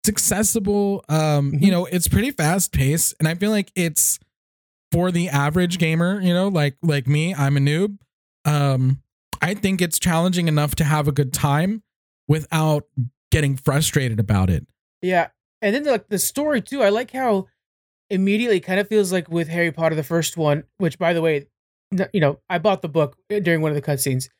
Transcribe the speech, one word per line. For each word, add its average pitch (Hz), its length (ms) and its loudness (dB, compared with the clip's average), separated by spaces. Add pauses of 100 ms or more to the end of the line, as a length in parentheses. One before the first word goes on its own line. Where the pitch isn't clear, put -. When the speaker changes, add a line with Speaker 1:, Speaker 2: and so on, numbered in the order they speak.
Speaker 1:
It's - 60 0
accessible. 202 1000 -2
Um, 147 440 2
Speaker 2:
Mm-hmm. 147 120 0
Speaker 1:
you 196 60 8
know, 180 160 0
it's 175 220 -2
pretty 240 220 0
fast 185 420 -2
paced, 143 460 0
and 151 100 2
I 165 60 0
feel 202 160 -2
like 208 240 -2
it's 170 440 -2 (720)
for 175 180 2
the 175 180 -2
average 160 500 0
gamer, 170 420 0
you 180 140 2
know, 190 140 2
like, 147 340 0
like 143 240 0
me, 156 280 0
I'm 143 220 0
a 139 40 2
noob. 156 380 0 (460)
Um, 139 580 0 (380)
I 175 140 -2
think 190 280 0
it's 165 160 -2
challenging 170 500 0
enough 147 280 0
to 165 80 0
have 151 240 2
a 151 40 0
good 135 200 -2
time 165 500 0 (460)
without 156 560 0 (460)
getting 143 260 2
frustrated 135 640 0
about 98 300 2
it. 76 160 -2 (340)
Speaker 2:
Yeah. 180 280 0 (320)
And 208 140 0
then, 294 100 -2
like, 262 240 0
the 202 100 -4
story 285 420 -2
too, 269 220 -4
I 202 80 4
like 226 200 -2
how 233 360 -2 (640)
immediately 202 480 2
it - 20 -2
kind 185 200 -2
of 202 80 -4
feels 208 240 0
like 180 180 -2
with 165 180 -2
Harry 170 240 0
Potter, 160 220 0
the 151 80 -2
first 165 340 -2
one, 151 280 0 (140)
which, 175 200 -2
by 175 140 0
the 165 100 0
way, 151 240 0 (460)
n-, 190 200 -2
you 196 80 0
know, 147 200 2 (100)
I 180 80 -2
bought 190 240 0
the 175 60 -6
book 147 280 0 (120)
during 170 340 0
one 156 80 0
of 147 60 -2
the 143 60 -4
cutscenes. 131 460 -2 (120)